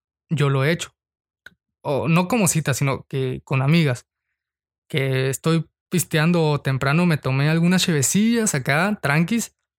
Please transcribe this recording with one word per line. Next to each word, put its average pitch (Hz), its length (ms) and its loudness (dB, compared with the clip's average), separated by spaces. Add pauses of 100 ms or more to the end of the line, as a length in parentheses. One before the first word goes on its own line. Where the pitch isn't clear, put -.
(300)
yo 143 180 0
lo 135 160 0
he 151 60 2
hecho. - 240 -6 (880)
O 120 260 -2
no 175 200 2
como 208 200 2
cita, 151 260 -2
sino 139 340 -2
que 135 360 -6
con 135 180 0
amigas. 143 440 2 (840)
Que 135 400 -2
estoy 160 400 -2 (220)
pisteando 156 680 0
temprano, 139 460 0
me 160 120 2
tomé 135 300 -2
algunas 175 360 2
chevecillas 208 680 0
acá, 151 460 0
tranquis. 165 560 -2 (220)